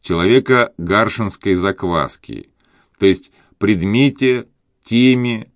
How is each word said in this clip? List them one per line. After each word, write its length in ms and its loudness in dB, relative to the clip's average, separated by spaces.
человека 760 2
гаршинской 760 -2
закваски, 960 -4
то 60 0
есть 260 0
предмете, 920 0
теме. 720 0